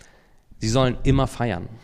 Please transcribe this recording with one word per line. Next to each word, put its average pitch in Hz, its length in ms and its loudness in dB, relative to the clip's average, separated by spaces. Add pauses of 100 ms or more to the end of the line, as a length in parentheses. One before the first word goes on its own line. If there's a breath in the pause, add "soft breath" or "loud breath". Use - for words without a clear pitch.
(600 loud breath)
sie 110 100 -2
sollen 127 320 2
immer 135 240 4
feiern. 107 420 -4 (160 loud breath)